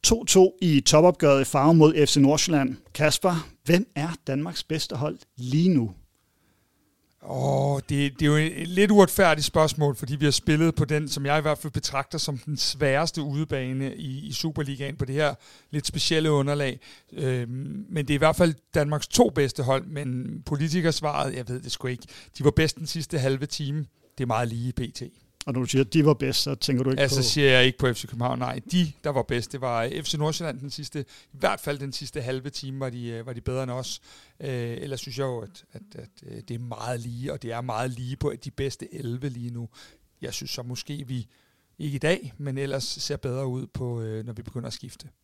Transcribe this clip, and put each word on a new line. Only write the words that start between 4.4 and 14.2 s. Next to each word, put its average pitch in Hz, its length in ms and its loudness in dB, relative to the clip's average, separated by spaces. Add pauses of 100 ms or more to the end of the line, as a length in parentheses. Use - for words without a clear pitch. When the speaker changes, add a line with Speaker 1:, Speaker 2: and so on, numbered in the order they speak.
Speaker 1:
bedste - 320 -6
hold 151 220 -4 (200)
lige 143 320 2
nu? 117 240 2 (1400)
Speaker 2:
Åh, 139 500 0 (100)
det, 143 300 0
det - 20 0
er 156 40 2
jo 147 100 6
et 156 320 -2
lidt 190 240 4
uretfærdigt 175 540 6
spørgsmål, 151 500 2
fordi 135 200 -6
vi 143 100 0
har 143 60 6
spillet 156 440 2
på 156 100 2
den, 151 240 -2
som 143 160 -4
jeg 147 140 2
i - 20 -2
hvert 147 160 0
fald 151 160 -8
betragter 139 440 -4
som 147 200 -4
den 143 200 -6
sværeste 143 640 0
udebane 135 760 -4
i, 135 320 -10